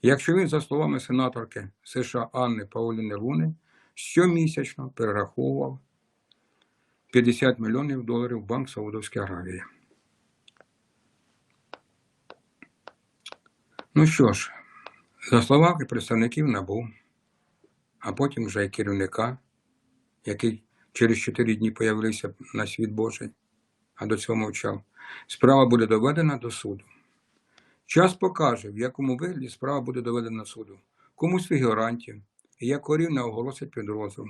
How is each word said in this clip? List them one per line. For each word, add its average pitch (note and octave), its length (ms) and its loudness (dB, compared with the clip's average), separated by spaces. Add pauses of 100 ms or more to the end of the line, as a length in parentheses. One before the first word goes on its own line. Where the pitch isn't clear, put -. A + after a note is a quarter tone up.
Якщо C#3 320 2
він, F3+ 140 2
за D3+ 120 0
словами D3 400 -2
сенаторки A#2 680 -4 (160)
С - 180 -6
Ш A#2 300 -4
А B2+ 120 -2
Анни A2 220 -4
Пауліни A2 480 -4
Луни, D3+ 400 -2 (400)
щомісячно D#3+ 960 0
перераховував C3 880 -4 (1300)
п'ятдесят A#2+ 460 4
мільйонів B2 460 -4
доларів A#2+ 340 -4
в G2+ 60 -10
Банк B2+ 260 -4
Саудовської G#2+ 540 -8
Аравії. F2+ 380 -10 (4000)
Ну D#3 120 8
що C#3 260 6
ж, - 200 -6 (760)
за A#2 120 6
словами D3+ 420 4
представників A#2 640 0
набу, G#2+ 400 -2 (1120)
а G#2+ 140 -8
потім B2+ 340 -2
вже G2+ 180 -2
й G2 40 -4
керівника, G2+ 680 -2 (840)
який A2 380 -2 (300)
через A2+ 260 4
чотири A2+ 380 -2
дні A2 140 0
появився A2 640 -2 (200)
на G#2+ 120 -4
світ G#2+ 240 -4
Божий, A2 400 -6 (640)
а G#2+ 120 0
до A2 100 6
цього A2+ 200 -2
мовчав, G#2+ 460 -4 (440)
справа C3+ 400 8
буде A#2 200 6
доведена C#3 500 4
до A#2 140 -8
суду. G2+ 340 -8 (1000)
Час F#3 280 6
покаже, C#3 560 0
в G2+ 80 -12
якому B2+ 380 -2
вигляді D3 320 -8
справа C3+ 320 -6
буде B2+ 200 -6
доведена A#2 380 -4
до G#2+ 80 -12
суду. G2+ 320 -18 (360)
Комусь F3+ 320 0
фігурантів, A2+ 760 0 (360)
і A#2+ 80 -6
як C#3 220 -2
рівно D3+ 400 0
оголосять A#2+ 420 -8
підозру G#2+ 580 -8